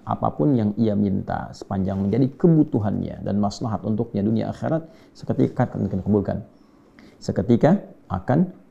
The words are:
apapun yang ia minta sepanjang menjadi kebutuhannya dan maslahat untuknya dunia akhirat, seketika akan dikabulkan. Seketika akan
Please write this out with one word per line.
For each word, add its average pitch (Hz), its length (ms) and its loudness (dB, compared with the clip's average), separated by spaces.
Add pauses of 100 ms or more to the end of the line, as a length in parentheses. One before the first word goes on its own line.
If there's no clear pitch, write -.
apapun 120 560 0
yang 104 160 0
ia 107 240 0
minta 98 560 -2
sepanjang 95 480 -4
menjadi 120 320 0
kebutuhannya 107 880 2
dan 98 160 -2
maslahat 104 480 -2
untuknya 107 380 -2
dunia 110 260 0
akhirat, 160 380 -4 (260)
seketika - 560 0
akan 107 160 -2
dikabulkan. 98 560 0 (800)
Seketika 120 560 4 (320)
akan 143 420 0 (180)